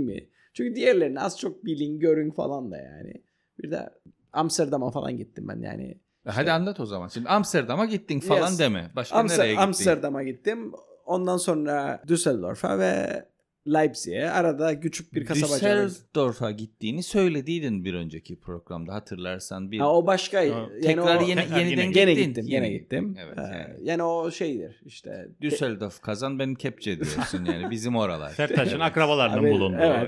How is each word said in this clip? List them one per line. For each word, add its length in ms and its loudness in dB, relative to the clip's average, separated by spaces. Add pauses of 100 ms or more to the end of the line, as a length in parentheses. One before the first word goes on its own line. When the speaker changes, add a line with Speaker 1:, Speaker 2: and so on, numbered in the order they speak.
Speaker 1:
mi?" 220 -8 (260)
Çünkü 220 -4
diğerlerini 440 4
az 200 -4
çok 260 -8
bilin, 340 -4
görün 320 4
falan 400 -6
da 60 -10
yani. 360 -16 (500)
Bir 80 -8
de 180 -6 (440)
Amsterdam'a 580 0
falan 260 -4
gittim 300 -12
ben 120 -10
yani. 260 -10
Speaker 2:
E, 120 -14 (280)
hadi 140 -2
Speaker 1:
İşte 120 2
Speaker 2:
anlat 280 0
o 60 -6
zaman. 220 -6
Şimdi 220 -6
Amsterdam'a 560 2
gittin 340 -2
falan 300 4
Speaker 1:
Yes. 100 0
Speaker 2:
deme. 360 0
Başka 200 -2
Speaker 1:
Amster-, 280 4
Speaker 2:
nereye 80 4
gittin? 120 4
Speaker 1:
Amsterdam'a 600 2
gittim. 480 -4 (340)
Ondan 320 0
sonra 680 0
Düsseldorf'a 720 0
ve 460 0 (420)
Leipzig'e. 600 0
Arada 500 0
küçük 340 -8
bir 120 -4
kasaba 340 2
çağırdım. 300 4
Speaker 2:
Düsseldorf'a 640 -2
gittiğini 520 -6
söylediydin 840 0
bir 80 -2
önceki 460 -8
programda, 540 -10
hatırlarsan. 800 -8
Bir 80 -4
Speaker 1:
Ha, 180 4
o 100 4
başka, 320 0
Speaker 3:
Ha, 40 4
Speaker 1:
yani 380 -2
Speaker 2:
tekrar 400 4
Speaker 1:
o 60 2
Speaker 2:
yeni, 140 2
Speaker 3:
tekrar 180 0
Speaker 2:
yeniden 240 2
Speaker 3:
yine 80 0
Speaker 1:
gene 220 8
Speaker 2:
gittin. 140 4
Speaker 1:
gittim, 200 -4
gene 180 0
Speaker 2:
Yine 120 -2
Speaker 1:
gittim. 300 -4
Speaker 2:
gittin. 180 -8
Evet, 120 -14
Speaker 1:
Ee, 200 -8
Speaker 2:
yani. 240 -12
Speaker 1:
yani 220 -2
o 280 -2
şeydir 540 -6
işte. 420 -14 (140)
Speaker 2:
Düsseldorf, 600 -2
Kazan, 380 -4
beni 160 -2
kepçe 360 -6
ediyorsun 540 -4
yani, 260 -4
bizim 240 -2
oralar. 340 -2
Speaker 3:
<laughs> 60 -14
Sertaç'ın 440 0
akrabalarının 640 2
Speaker 1:
Abi, 80 6
Speaker 3:
bulunduğu, 300 2
Speaker 1:
evet. 260 4